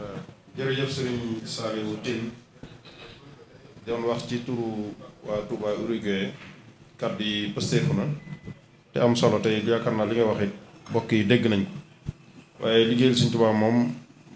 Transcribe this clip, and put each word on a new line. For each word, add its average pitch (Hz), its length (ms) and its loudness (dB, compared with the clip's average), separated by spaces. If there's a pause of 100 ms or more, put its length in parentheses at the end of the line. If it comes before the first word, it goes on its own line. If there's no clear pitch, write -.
(580)
Jërëjëf 135 320 0
Sëriñ 117 560 -4
Saliou 107 580 -6
Tine, 113 280 -4 (1500)
doon 117 240 -4
wax 117 180 -2
ci 120 160 -4
turu 110 500 -4 (300)
waa 104 240 -4
Touba 107 300 -4
Uruguay. 101 540 -2 (640)
Kàddu 104 260 -4
yi 104 300 -2
pësteefu 113 400 0
na 98 100 2 (880)
te - 80 -2
am 120 160 4
solo, 120 240 4
te 107 100 0
yaakaar 110 440 0
naa 107 120 0
li 110 100 0
nga 117 100 4
wax 107 180 0
it 98 100 -2 (360)
mbokk 113 220 -2
yi 110 140 4
dégg 120 220 4
nañ 101 180 2
ko. - 60 -8 (920)
Waaye 113 260 6
liggéeyal 123 260 6
Sëriñ 120 160 4
Touba 113 220 4
moom, 117 380 4 (440)